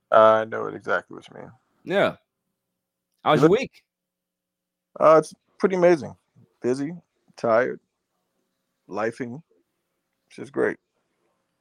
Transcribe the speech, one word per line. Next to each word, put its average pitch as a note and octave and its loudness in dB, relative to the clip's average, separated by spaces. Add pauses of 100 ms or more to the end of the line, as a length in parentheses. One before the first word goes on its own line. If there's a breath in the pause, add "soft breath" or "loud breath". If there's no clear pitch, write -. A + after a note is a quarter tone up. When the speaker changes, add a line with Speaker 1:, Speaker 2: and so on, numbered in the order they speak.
(120)
Speaker 1:
I A2 4
know A2+ -10
exactly G2+ -8
what F2+ -20
you - -20
mean. F#2+ -20 (320)
Speaker 2:
Yeah. D#3 -2 (1080)
How's D3 2
Speaker 1:
You C#3+ 4
Speaker 2:
your E3 4
Speaker 1:
look A3 2
Speaker 2:
week? - -12 (1160)
Speaker 1:
Uh, D#3 6
it's - -4 (240)
pretty F#3+ -2
amazing. E3 2 (460)
Busy, C#3 -4 (440)
tired, B2 0 (1120)
lifing. A#2 -8 (840)
It's - -20
just - -18
great. B2 -2 (840)